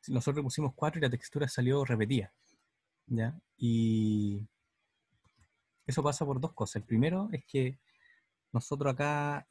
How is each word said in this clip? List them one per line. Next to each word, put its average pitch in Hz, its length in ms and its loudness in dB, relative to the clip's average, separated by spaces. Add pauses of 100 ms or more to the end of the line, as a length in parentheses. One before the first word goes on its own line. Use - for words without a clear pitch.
Si - 140 -6
nosotros 139 280 0
pusimos 135 320 -2
cuatro 151 240 -2
y 156 40 0
la 135 80 2
textura 139 380 -4
salió 135 360 2
repetida, 113 480 0 (760)
¿ya? 117 300 -2 (200)
Y 110 800 2 (1500)
eso 143 160 0
pasa 147 220 0
por 135 160 -2
dos 160 140 -4
cosas. - 220 -4
El 101 80 -6
primero 165 460 2
es 147 140 -6
que 131 340 -2 (720)
nosotros 139 440 0
acá, 147 560 -2